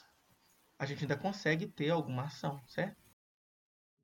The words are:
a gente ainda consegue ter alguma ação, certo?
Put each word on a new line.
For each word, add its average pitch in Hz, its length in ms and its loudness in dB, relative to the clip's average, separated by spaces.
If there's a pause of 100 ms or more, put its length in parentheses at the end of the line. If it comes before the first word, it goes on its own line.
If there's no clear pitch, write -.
(760)
a - 80 -6
gente 139 200 -2
ainda 139 120 2
consegue 175 520 2
ter 151 220 0
alguma 131 340 2
ação, 147 420 -4
certo? 190 300 -4 (1080)